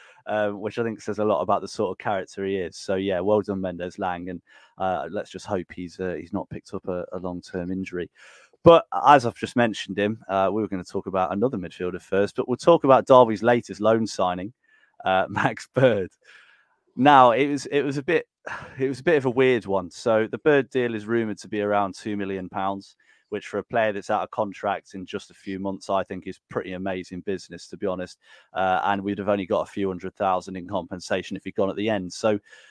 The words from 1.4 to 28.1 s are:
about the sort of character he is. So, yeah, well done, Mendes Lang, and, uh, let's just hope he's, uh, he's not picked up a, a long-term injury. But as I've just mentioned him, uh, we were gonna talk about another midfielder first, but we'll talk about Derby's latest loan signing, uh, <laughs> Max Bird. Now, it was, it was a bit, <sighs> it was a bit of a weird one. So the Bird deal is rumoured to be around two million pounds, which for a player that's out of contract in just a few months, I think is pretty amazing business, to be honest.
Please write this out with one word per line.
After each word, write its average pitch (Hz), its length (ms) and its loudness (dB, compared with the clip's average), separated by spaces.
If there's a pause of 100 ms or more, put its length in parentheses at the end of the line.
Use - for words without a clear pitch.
about 95 220 0
the 98 60 -12
sort 101 220 -2
of 92 80 -8
character 98 460 -6
he 98 140 -2
is. 85 180 -6
So, - 180 -4
yeah, 95 240 -2
well 104 220 2
done, 98 200 -4
Mendes 90 380 -8
Lang, 90 300 -6
and, 90 120 -10 (380)
uh, 90 320 -4
let's 98 200 -8
just - 160 -14
hope 95 280 -4
he's, 90 240 -14
uh, 92 220 -4
he's 87 120 -14
not 98 160 -6
picked - 260 -14
up 95 120 -10
a, 90 260 -6
a 90 60 -10
long-term 90 540 -8
injury. 90 360 -8 (560)
But 170 220 10 (200)
as 139 200 8
I've 113 80 -2
just - 220 -6
mentioned 104 420 0
him, 104 280 0
uh, 95 240 2
we 107 120 -2
were 98 60 -4
gonna 92 140 -6
talk 95 240 -8
about 92 260 -2
another 110 260 -2
midfielder 90 420 -8
first, 101 340 0
but - 140 -4
we'll 123 80 -2
talk 170 280 6
about 131 220 6
Derby's 113 360 8
latest 113 380 2
loan 110 260 4
signing, 90 480 -4 (500)
uh, 95 220 2
<laughs> - 20 -12
Max 113 460 -4
Bird. 113 360 2 (840)
Now, 127 360 8
it 135 160 2
was, 143 180 -4
it 143 160 0
was 143 160 -4
a 139 40 -6
bit, 160 240 0 (200)
<sighs> - 320 -14
it 135 100 -2
was 131 120 -6
a 135 40 -16
bit 160 140 4
of 131 80 0
a 131 40 2
weird 123 360 2
one. 95 240 -2
So 110 360 2
the 113 120 -8
Bird 143 320 2
deal 120 240 0
is 104 120 -8
rumoured 113 320 0
to - 100 -18
be 104 120 -2
around 101 340 0
two 107 220 -8
million 95 320 -6
pounds, 98 480 -6 (320)
which 101 200 -8
for 104 100 -4
a 95 60 -6
player 110 280 0
that's 98 180 -8
out 101 120 0
of 90 80 -8
contract 101 640 -6
in 95 100 -10
just - 260 -12
a - 40 -20
few 98 240 -10
months, 98 320 -8
I 98 120 0
think 92 240 -10
is 95 220 -14
pretty - 240 -8
amazing 92 480 -8
business, 87 480 -10
to - 80 -16
be 101 100 -6
honest. 92 320 -8 (360)